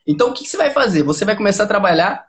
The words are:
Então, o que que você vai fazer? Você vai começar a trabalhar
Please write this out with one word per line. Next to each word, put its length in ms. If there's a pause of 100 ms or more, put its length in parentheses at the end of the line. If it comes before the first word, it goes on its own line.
Então, 240
o 20
que 120
que 60
você 60
vai 140
fazer? 320
Você 220
vai 120
começar 280
a 40
trabalhar 600